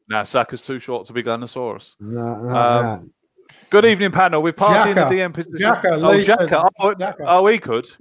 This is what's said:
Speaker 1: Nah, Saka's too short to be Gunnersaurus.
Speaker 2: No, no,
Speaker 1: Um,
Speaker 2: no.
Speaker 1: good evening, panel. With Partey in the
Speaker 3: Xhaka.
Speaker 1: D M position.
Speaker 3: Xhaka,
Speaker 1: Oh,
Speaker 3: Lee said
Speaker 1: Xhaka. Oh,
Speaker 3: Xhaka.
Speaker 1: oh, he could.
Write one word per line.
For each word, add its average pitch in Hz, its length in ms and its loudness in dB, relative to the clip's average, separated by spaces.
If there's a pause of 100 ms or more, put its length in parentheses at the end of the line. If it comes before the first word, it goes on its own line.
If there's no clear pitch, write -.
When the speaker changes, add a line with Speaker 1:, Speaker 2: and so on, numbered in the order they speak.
Speaker 1:
Nah, 107 140 -2
Saka's 120 380 -4
too 135 180 -10
short 113 280 -10
to 117 60 -20
be 120 100 -6
Gunnersaurus. 117 760 -8
Speaker 2:
No, 117 360 -8
no, 120 200 -6
Speaker 1:
Um, 120 300 2
Speaker 2:
no. 101 240 -8 (600)
Speaker 1:
good 208 160 4
evening, 202 260 2
panel. 170 300 2
With 160 140 -2
Partey 208 360 4
in 196 40 0
the 185 60 2
Speaker 3:
Xhaka. 143 80 2
Speaker 1:
D 185 120 0
M 180 120 -6
position. 165 260 -10
Speaker 3:
Xhaka, 190 420 0
Speaker 1:
Oh, 165 100 4
Speaker 3:
Lee 202 120 4
said 202 160 2
Speaker 1:
Xhaka. 170 300 2 (100)
Oh, 196 160 0
Speaker 3:
Xhaka. 185 200 -8 (100)
Speaker 1:
oh, 180 220 4
he 220 120 4
could. 120 300 -6 (120)